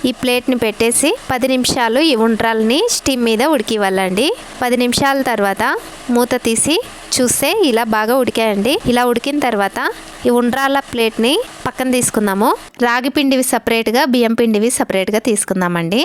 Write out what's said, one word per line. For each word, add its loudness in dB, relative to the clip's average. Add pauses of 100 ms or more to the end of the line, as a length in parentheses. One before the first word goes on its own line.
ఈ -2
ప్లేట్ని 0
పెట్టేసి 0 (220)
పది 0
నిమిషాలు 0
ఈ 2 (120)
ఉండ్రాలని 2 (180)
స్టీమ్ -2
మీద 2 (100)
ఉడికివ్వాలండి. 0 (340)
పది 0
నిమిషాల 0
తర్వాత 0 (520)
మూత 2 (100)
తీసి 0 (400)
చూస్తే 0 (200)
ఇలా 2 (120)
బాగా 2
ఉడికాయండి. 0 (160)
ఇలా 2
ఉడికిన -2
తర్వాత -2 (460)
ఈ 2
ఉండ్రాళ్ళ 2 (120)
ప్లేట్ని 0 (320)
పక్కన -2
తీసుకుందాము. 0 (360)
రాగి 0
పిండివి 2
సపరేట్గా, 0 (100)
బియ్యం 2
పిండివి 2
సపరేట్గా 0
తీసుకుందామండి. 0